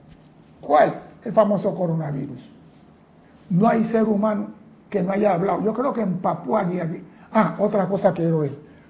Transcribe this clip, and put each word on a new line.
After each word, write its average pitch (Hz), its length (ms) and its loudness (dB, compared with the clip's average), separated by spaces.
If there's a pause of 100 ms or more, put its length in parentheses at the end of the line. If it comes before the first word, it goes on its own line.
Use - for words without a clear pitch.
(600)
¿Cuál? - 420 2 (220)
El 220 80 -6
famoso 202 420 2
coronavirus. 156 640 -4 (1120)
No 190 180 4
hay 226 180 2
ser 220 180 2
humano 208 440 0 (400)
que 196 140 -2
no 185 100 -2
haya 202 220 2
hablado. 175 300 0
Yo 214 100 0
creo 254 180 -2
que 226 100 -4
en 180 160 -2
Papúa 202 460 -2
Guinea, 175 240 -4 (440)
ah, 208 260 2
otra 208 300 0
cosa 190 260 2
que 180 80 -4
quiero 165 180 2
ver. 135 160 -2 (340)